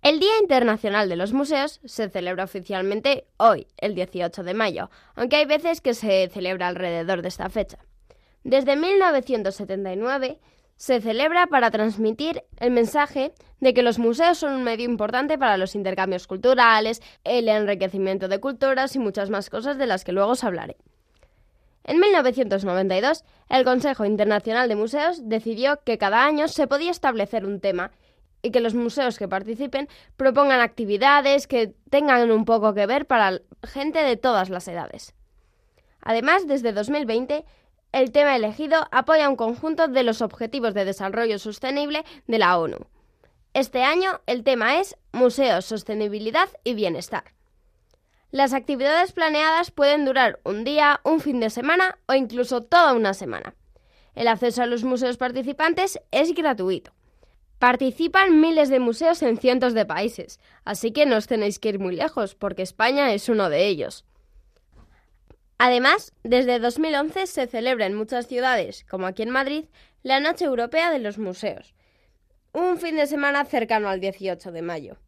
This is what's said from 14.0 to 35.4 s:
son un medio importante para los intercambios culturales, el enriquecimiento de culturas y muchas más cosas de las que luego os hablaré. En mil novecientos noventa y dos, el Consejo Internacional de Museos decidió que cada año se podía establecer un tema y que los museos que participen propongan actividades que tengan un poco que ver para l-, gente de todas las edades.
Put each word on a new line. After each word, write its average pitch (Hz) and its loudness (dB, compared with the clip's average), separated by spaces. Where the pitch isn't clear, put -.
son 285 -2
un 262 -4
medio 233 -4
importante 247 -2
para 226 2
los 190 -2
intercambios 190 -4
culturales, 220 4
el 240 0
enriquecimiento 196 0
de 196 -2
culturas 262 -2
y 277 -2
muchas 202 -4
más 202 -6
cosas 262 -6
de 269 -2
las 185 -2
que - -8
luego 202 2
os 262 -4
hablaré. 175 -6
En 320 0
mil 403 6
novecientos 247 2
noventa 190 0
y 190 0
dos, 285 0
el 254 4
Consejo 254 0
Internacional 214 0
de 214 0
Museos 277 -2
decidió 226 -2
que 226 -2
cada 220 2
año 302 2
se 302 0
podía 302 -2
establecer 226 -2
un 196 -6
tema 185 -2
y 240 -6
que 247 2
los 233 -2
museos 240 -2
que 202 -8
participen 226 -6
propongan 262 4
actividades 262 2
que 233 -2
tengan 269 4
un 220 4
poco 214 2
que 202 2
ver 277 -2
para 220 2
l-, 185 -6
gente 302 -4
de 247 0
todas 190 0
las 180 -10
edades. - -12